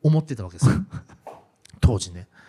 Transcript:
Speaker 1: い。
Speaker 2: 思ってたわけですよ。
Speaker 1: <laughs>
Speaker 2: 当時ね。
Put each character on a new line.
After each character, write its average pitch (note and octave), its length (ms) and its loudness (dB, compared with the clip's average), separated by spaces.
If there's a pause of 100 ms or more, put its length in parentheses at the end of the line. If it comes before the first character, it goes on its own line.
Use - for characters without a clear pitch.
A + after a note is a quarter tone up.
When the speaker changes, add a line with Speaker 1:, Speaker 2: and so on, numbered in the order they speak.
Speaker 1:
い。 - 20 2
Speaker 2:
思 D#3 140 4
っ - 20 2
て D3+ 140 -10
た G#2+ 80 -8
わ F2+ 60 -12
け E2+ 80 -18
で - 60 -14
す B2+ 60 6
よ。 - 60 2 (500)
Speaker 1:
<laughs> - 540 -20
Speaker 2:
当 A2+ 180 4
時 F2+ 140 -10
ね。 F2 160 -16 (200)